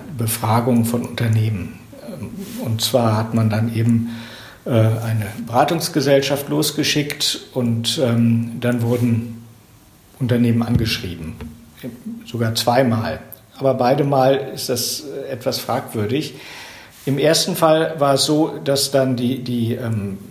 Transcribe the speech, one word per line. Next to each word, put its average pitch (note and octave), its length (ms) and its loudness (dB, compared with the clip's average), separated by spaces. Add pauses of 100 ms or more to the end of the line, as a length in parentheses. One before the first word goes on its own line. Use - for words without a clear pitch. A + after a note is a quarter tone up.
(180)
Befragung A#2 680 2
von A#2 200 -2
Unternehmen. A2 720 0 (840)
Und A2+ 160 -2
zwar A#2 380 2
hat A2+ 160 -2
man A2 160 2
dann A2+ 260 0
eben, A#2 360 2 (520)
äh, G3+ 60 -6
eine A2 580 2 (180)
Beratungsgesellschaft C#3 1040 2
losgeschickt D3 920 -2 (120)
und, A#2 480 0
ähm, A#2 600 4
dann A#2+ 200 0
wurden A#2 640 0 (720)
Unternehmen A#2 460 2
angeschrieben, F2+ 680 -2 (920)
sogar A2+ 300 -2
zweimal. A#2 640 2 (380)
Aber C3+ 160 2
beide C3 320 2
Mal C#3 500 4
ist - 140 -6
das - 340 -4 (260)
etwas B2 300 -4
fragwürdig. A#2 760 -4 (680)
Im C#3 140 0
ersten D#3+ 380 2
Fall D#3+ 420 4
war C#3 140 4
es C3+ 100 2
so, D3+ 300 2 (100)
dass C#3 280 0
dann C3 260 2
die, B2 260 -2
die, A#2 300 -2
ähm, G2+ 440 -4 (140)